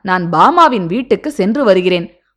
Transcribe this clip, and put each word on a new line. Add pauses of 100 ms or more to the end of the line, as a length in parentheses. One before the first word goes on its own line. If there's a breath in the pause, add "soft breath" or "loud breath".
நான்
பாமாவின்
வீட்டுக்கு
சென்று
வருகிறேன். (280)